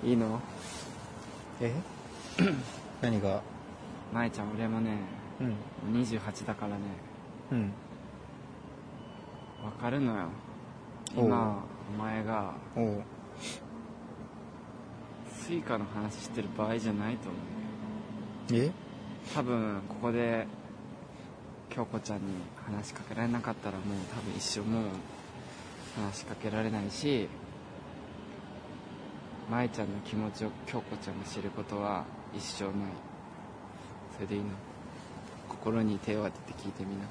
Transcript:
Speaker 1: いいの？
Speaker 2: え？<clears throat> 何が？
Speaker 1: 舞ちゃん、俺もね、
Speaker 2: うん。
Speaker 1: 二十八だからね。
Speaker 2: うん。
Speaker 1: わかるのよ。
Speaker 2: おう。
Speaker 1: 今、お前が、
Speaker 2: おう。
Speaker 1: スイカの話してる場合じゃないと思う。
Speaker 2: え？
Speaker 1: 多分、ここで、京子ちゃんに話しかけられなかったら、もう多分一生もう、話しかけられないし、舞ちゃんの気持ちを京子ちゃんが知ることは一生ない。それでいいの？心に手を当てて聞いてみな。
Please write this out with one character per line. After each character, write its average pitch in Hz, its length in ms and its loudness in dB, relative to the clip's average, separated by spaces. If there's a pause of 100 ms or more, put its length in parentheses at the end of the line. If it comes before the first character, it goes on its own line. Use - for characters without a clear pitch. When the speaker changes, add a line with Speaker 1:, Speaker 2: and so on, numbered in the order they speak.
Speaker 1:
い 123 100 10
い - 20 10
の？ 113 240 6 (1200)
Speaker 2:
え？ 117 140 4 (640)
<clears throat> 151 640 4
何 113 200 8
が？ 98 200 6 (720)
Speaker 1:
舞 117 180 4
ち 110 80 -4
ゃ 107 60 2
ん、 104 80 0
俺 113 140 2
も 110 120 4
ね、 110 180 4 (440)
Speaker 2:
う - 20 4
ん。 120 120 4 (380)
Speaker 1:
二 123 120 8
十 113 140 2
八 104 260 -4
だ 107 100 2
か 104 120 -2
ら 101 80 0
ね。 98 60 0 (680)
Speaker 2:
う 139 40 4
ん。 101 180 4 (1900)
Speaker 1:
わ 107 60 -2
か 117 180 2
る 135 100 4
の 123 160 6
よ。 90 140 2 (880)
Speaker 2:
お 127 60 10
う。 - 20 10
Speaker 1:
今、 113 380 6 (300)
お 107 80 0
前 110 220 2
が、 104 300 2 (220)
Speaker 2:
お 117 100 8
う。 104 180 4 (2500)
Speaker 1:
ス 170 80 0
イ 170 80 4
カ 117 160 2
の 104 160 2
話 107 220 0
し - 140 -6
て 113 120 0
る 104 60 2 (100)
場 110 120 6
合 113 100 6
じ 110 100 2
ゃ 107 40 6
な 104 180 4
い 120 60 0
と 107 120 -4
思 87 80 -2 (1200)
う。 - 40 8
Speaker 2:
え？ 165 60 4 (640)
Speaker 1:
多 147 80 4
分、 110 460 4
こ - 60 -4
こ 120 180 4
で、 117 340 6 (1200)
京 120 160 2
子 110 140 0
ち 107 140 -2
ゃ - 20 2
ん 98 40 0
に 95 40 -2 (420)
話 104 220 -2
し - 60 -8
か - 80 -8
け - 120 -6
ら 113 100 2
れ 117 40 6
な 120 140 4
か 113 100 2
っ 110 40 2
た - 160 -2
ら、 95 60 -2
も 92 60 -4
う - 20 0 (300)
多 117 60 -2
分 101 160 -2
一 98 40 -2
生 - 200 0
も 110 180 4
う、 110 40 4 (1160)
話 101 180 0
し - 60 -6
か 107 100 -4
け 110 140 0
ら 110 140 4
れ 110 80 4
な 107 100 2
い 101 80 2
し、 123 380 4 (2250)
舞 120 200 6
ち 110 120 -2
ゃ 104 40 2
ん 101 80 0
の 101 80 0
気 104 160 -2
持 107 140 4
ち - 120 -2
を 107 80 0 (140)
京 120 160 0
子 107 160 -4
ち 101 120 -6
ゃ 95 40 -2
ん 92 60 -2
が 98 60 -4
知 - 160 -4
る 101 100 0
こ 107 120 -2
と 101 160 -2
は 101 240 4 (320)
一 101 80 -2
生 - 220 -2
な 95 40 2
い。 95 40 -2 (1400)
そ - 40 -8
れ 101 80 -2
で 101 80 2
い 101 40 4
い - 20 0
の？ 101 80 0 (960)
心 113 340 2
に 107 180 6
手 104 180 2
を 107 80 4
当 92 60 2
て - 200 -10
て - 100 -8
聞 101 60 -4
い 101 60 -2
て - 100 -4
み 98 140 -2
な。 101 140 -4